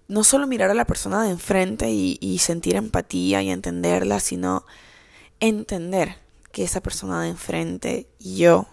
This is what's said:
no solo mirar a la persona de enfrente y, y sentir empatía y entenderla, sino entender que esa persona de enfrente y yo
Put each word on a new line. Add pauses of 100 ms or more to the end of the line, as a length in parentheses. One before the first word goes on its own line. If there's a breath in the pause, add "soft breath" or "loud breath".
no
solo
mirar
a
la
persona
de
enfrente
y,
y
sentir
empatía
y
entenderla,
sino (760 soft breath)
entender (360)
que
esa
persona
de
enfrente (100)
y
yo